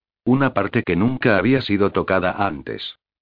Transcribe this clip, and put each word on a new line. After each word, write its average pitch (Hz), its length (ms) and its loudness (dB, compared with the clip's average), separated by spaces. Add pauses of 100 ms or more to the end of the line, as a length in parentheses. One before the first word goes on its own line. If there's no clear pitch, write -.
(240)
Una 131 300 2
parte 101 300 0
que 90 120 0
nunca 117 420 2
había 123 240 2
sido 101 300 0
tocada 92 400 0
antes. 71 640 -6 (260)